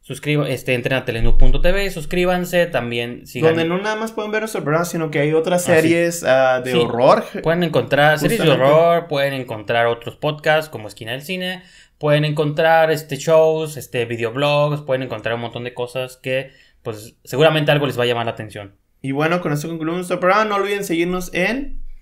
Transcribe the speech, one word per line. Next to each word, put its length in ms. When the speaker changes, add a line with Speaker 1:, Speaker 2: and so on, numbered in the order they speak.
Speaker 1:
Suscriba-, 480
este, 240
entren 240
a 80
telenu 320
punto 240
t 100
v, 200
suscríbanse, 760
también 600
sigan 280
Speaker 2:
Donde 120
no 100
nada 200
más 160
pueden 180
ver 100
nuestro 220
programa, 220
sino 260
que 80
hay 140
otras 340
Speaker 1:
Ah, 80
sí. 60
Speaker 2:
series, 420
ah, 400
de 80
Speaker 1:
Sí. 60
Speaker 2:
horror. 480
Speaker 1:
Pueden 200
encontrar 540
series 220
de 80
Speaker 2:
Justamente. 260
Speaker 1:
horror, 340
pueden 260
encontrar 540
otros 280
podcasts 540
como 180
Esquina 240
del 120
Cine, 380
pueden 260
encontrar, 640
este, 280
shows, 600
este, 280
videoblogs, 760
pueden 220
encontrar 320
un 60
montón 240
de 80
cosas 440
que, 340
pues, 320
seguramente 460
algo 140
les 140
va 40
a 40
llamar 200
la 40
atención. 440
Speaker 2:
Y 100
bueno, 300
con 100
esto 160
concluimos 300
nuestro 240
programa. 240
No 100
olviden 280
seguirnos 500
en 520